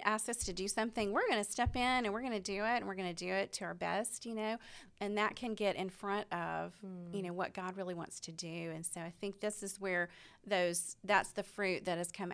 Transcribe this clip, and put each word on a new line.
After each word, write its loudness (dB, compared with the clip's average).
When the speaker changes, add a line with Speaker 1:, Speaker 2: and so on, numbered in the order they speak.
Speaker 1:
asks 2
us 0
to -2
do -2
something, 0
we're 4
gonna 4
step 0
in 4
and 2
we're -2
gonna 0
do -2
it, 4
and -4
we're -2
gonna 0
do -4
it 2
to -6
our -4
best, 0
you -4
know, 0
and 0
that 4
can -2
get 2
in 0
front -2
of, -2
Speaker 2:
Hmm. -8
Speaker 1:
you 0
know, -2
what 0
God -4
really -2
wants -6
to -8
do. -8
And -4
so -4
I -6
think -6
this 0
is -4
where 2
those, 2
that's 4
the -4
fruit 0
that 0
has -2
come -4